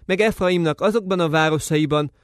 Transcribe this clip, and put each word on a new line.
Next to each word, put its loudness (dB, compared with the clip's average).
meg 0
Efraimnak 0
azokban 0
a 0
városaiban, 0